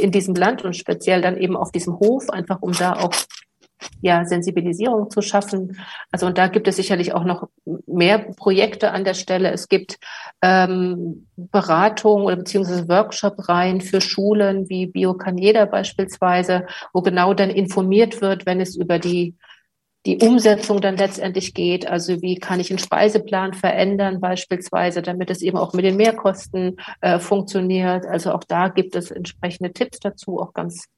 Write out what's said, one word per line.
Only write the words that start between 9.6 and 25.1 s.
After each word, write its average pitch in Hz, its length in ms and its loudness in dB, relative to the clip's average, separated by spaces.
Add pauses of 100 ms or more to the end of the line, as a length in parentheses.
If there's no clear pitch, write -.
gibt, - 300 0 (440)
ähm, 185 840 0 (100)
Beratungen 196 920 2
oder 180 100 2
beziehungsweise 180 520 -2
Workshop-Reihen 185 920 0
für 185 200 0
Schulen 196 680 0
wie 185 180 -4
Bio 185 280 0
kann 185 240 -6
jeder 208 280 6
beispielsweise, 185 1000 0 (260)
wo 185 100 0
genau 180 320 4
dann 196 160 2
informiert 196 720 2
wird, 196 260 -2
wenn 185 140 0
es 185 160 -6
über 170 220 0
die 175 380 -2 (720)
die 185 120 0
Umsetzung 214 600 4
dann 190 160 0
letztendlich 190 580 -2
geht. 175 320 -2
Also 175 360 -4
wie 180 140 -2
kann 185 240 -4
ich 180 100 -4
einen 190 80 -4
Speiseplan 202 720 2
verändern 190 680 0
beispielsweise, 180 800 -2
damit 180 280 -4